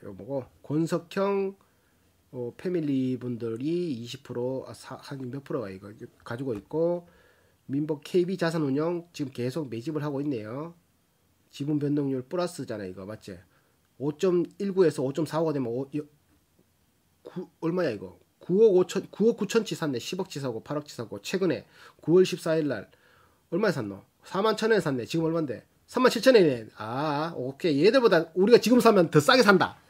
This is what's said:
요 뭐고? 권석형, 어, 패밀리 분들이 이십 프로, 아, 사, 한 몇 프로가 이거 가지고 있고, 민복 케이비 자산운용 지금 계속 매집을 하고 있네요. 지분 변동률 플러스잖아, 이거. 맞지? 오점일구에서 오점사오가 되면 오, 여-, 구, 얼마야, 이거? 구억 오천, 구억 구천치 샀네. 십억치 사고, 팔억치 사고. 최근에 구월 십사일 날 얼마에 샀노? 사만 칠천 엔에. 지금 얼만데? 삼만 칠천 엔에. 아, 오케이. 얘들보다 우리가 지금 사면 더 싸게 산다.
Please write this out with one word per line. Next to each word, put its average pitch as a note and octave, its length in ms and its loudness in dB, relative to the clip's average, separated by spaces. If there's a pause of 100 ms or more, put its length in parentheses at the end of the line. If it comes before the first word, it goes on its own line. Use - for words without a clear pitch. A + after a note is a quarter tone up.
요 G#2 80 -14
뭐고? A#2+ 320 -10 (180)
권석형, F#3+ 920 -4 (760)
어, B2 260 -10
패밀리 C#3 640 -2
분들이 B2 760 -6
이십 A#2+ 300 -12
프로, B2+ 460 -8
아, A#2 60 -16
사, - 220 -16
한 C3 340 -12
몇 C3+ 120 -12
프로가 B2 280 -8
이거 G2+ 220 -16 (300)
가지고 B2 320 -6
있고, E3+ 540 -4 (580)
민복 D3 380 -4
케이비 F3+ 320 0
자산운용 E3 760 -2
지금 C#3 200 -8
계속 B2+ 360 -6
매집을 C#3 360 -6
하고 C#3+ 160 -4
있네요. C#3+ 540 -8 (760)
지분 D3 300 0
변동률 C#3 420 0
플러스잖아, C#3 600 -4
이거. F#2+ 200 -10
맞지? G2+ 340 -14 (600)
오점일구에서 F3 1040 0
오점사오가 D#3 500 -2
되면 C3+ 160 -4
오, B2+ 280 -6
여-, D3 60 -6 (1200)
구, - 260 -12 (120)
얼마야, E3 300 -2
이거? F#2+ 300 -10 (180)
구억 G3+ 360 4
오천, - 360 2
구억 A3+ 260 2
구천치 G#3 380 -2
샀네. C#3+ 240 -4
십억치 F3+ 400 -8
사고, B2 240 -6
팔억치 D3 320 -8
사고. G#2 260 -12
최근에 F3 460 -2 (360)
구월 F3+ 220 6
십사일 E3 440 -2
날 G#2+ 200 -6 (640)
얼마에 F#3+ 220 0
샀노? G2+ 320 -8 (200)
사만 G#3 320 0
칠천 A3 160 2
엔에. C#3+ 340 0
지금 E3 180 -2
얼만데? D#3+ 400 -4 (220)
삼만 B3+ 240 2
칠천 B3 260 4
엔에. C3+ 300 4 (100)
아, C#3+ 600 -6
오케이. C#3 500 -2
얘들보다 G#3+ 480 4
우리가 G#3 240 8
지금 A#3+ 220 6
사면 G3+ 300 6
더 D3+ 100 6
싸게 B3 220 6
산다. F#3+ 360 4 (120)